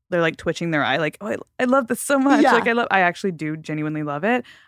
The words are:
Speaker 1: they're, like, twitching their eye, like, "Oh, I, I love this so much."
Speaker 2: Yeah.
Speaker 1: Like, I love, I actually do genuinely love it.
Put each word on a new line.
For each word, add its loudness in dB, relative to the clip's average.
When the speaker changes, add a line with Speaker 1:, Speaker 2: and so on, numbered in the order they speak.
Speaker 1:
they're, 0
like, 0
twitching -4
their 0
eye, 0
like, -2
"Oh, -10
I, -4
I -2
love 2
this -4
so 0
much." 4
Speaker 2:
Yeah. 6
Speaker 1:
Like, 2
I 2
love, 0
I 4
actually 0
do -6
genuinely -4
love -4
it. 0